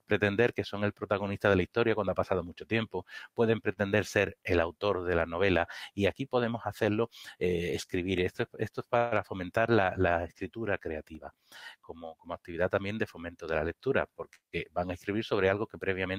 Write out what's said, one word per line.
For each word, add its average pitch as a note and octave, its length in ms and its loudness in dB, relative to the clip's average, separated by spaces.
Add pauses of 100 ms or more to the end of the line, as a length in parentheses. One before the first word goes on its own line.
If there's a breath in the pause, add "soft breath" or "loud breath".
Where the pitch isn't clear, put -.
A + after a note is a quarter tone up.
pretender G#2 480 4
que G2+ 120 -4
son G2+ 180 -6
el G#2 80 2
protagonista G2+ 580 0
de G2 60 8
la F2+ 80 6
historia A2+ 320 2
cuando G2 160 -2
ha F2 40 0
pasado F#2 280 0
mucho E2+ 220 -12
tiempo, G2 400 -2 (280 loud breath)
pueden A2+ 280 2
pretender G2+ 420 2
ser - 400 0
el F2+ 160 2
autor F2+ 460 0
de F2 100 2
la E2 100 2
novela, E2+ 440 2 (240 loud breath)
y G2 140 2
aquí C3+ 180 -2
podemos A#2 400 -2
hacerlo, G#2+ 440 0 (300 loud breath)
eh, F2 360 0
escribir. F2+ 440 -2
Esto F2+ 240 -2
es, - 140 -10
esto - 240 -6
es - 60 -8
para A#2 360 0
fomentar G2+ 460 0
la, F#2+ 260 4
la F2 300 2
escritura G2 540 -6
creativa, D#2 540 -10 (460 loud breath)
como, E2 380 -14
como E2+ 160 -12
actividad E2+ 360 -2
también G2+ 280 -2
de A2 100 -2
fomento E2+ 400 -12
de D#2+ 80 0
la D#2 80 2
lectura, E2+ 500 0
porque - 580 -10
van F2+ 200 -4
a F2+ 40 -4
escribir G#2 280 -4
sobre F#2+ 260 2
algo G2+ 160 0
que - 120 -14
previamente F#2+ 160 -2 (260)